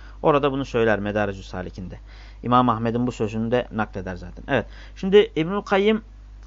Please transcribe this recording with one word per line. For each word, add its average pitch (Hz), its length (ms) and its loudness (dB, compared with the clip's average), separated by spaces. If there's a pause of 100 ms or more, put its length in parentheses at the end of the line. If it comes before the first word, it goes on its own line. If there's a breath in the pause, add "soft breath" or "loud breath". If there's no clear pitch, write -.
(220 soft breath)
Orada 143 300 4
bunu 135 120 -4
söyler 113 340 2
Medaricü 101 440 -2
Salik'inde. 92 560 -10 (440 soft breath)
İmam 123 260 4
Ahmed'in 117 380 0
bu 120 60 -2
sözünü 110 380 -4
de 123 220 2
nakleder 95 440 -6
zaten. 87 320 -14
Evet. 123 180 2 (300 loud breath)
Şimdi 196 400 6
İbnül 175 240 0
Kayyim, 208 420 2 (440)